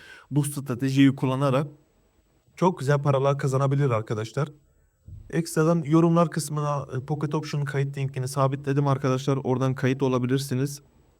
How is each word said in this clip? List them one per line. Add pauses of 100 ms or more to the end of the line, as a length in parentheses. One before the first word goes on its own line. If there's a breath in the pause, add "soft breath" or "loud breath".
(320 loud breath)
bu
stratejiyi
kullanarak (880)
çok
güzel
paralar
kazanabilir
arkadaşlar. (800)
Ekstradan
yorumlar
kısmına, (100)
e,
Pocket
Option
kayıt
linkini
sabitledim
arkadaşlar.
Oradan
kayıt
olabilirsiniz. (380)